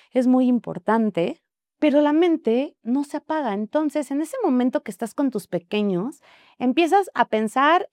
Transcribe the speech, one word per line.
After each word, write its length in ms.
es 160
muy 180
importante, 960
pero 200
la 120
mente 720
no 180
se 140
apaga. 360
Entonces, 600
en 100
ese 220
momento 400
que 80
estás 200
con 200
tus 160
pequeños, 760
empiezas 560
a 120
pensar 680